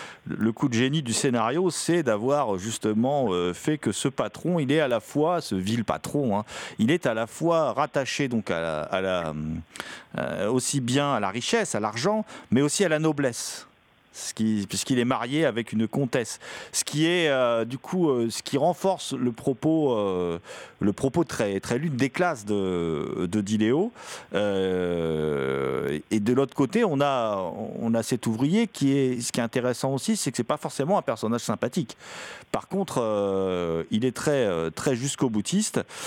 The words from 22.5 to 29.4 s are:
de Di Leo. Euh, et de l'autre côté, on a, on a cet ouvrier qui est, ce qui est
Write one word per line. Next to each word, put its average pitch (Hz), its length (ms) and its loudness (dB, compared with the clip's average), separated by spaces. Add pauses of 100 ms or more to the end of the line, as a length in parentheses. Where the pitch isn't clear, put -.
de 90 140 0
Di 104 180 0
Leo. 135 360 2 (400)
Euh, 80 1600 0 (140)
et 110 80 2
de 107 140 2
l'autre 135 200 2
côté, 143 300 2
on 156 160 0
a, 110 540 0 (260)
on 113 140 0
a 117 100 2
cet - 240 -2
ouvrier 147 400 2
qui 139 300 2
est, 127 240 2
ce 117 100 -4
qui - 80 0
est 120 40 2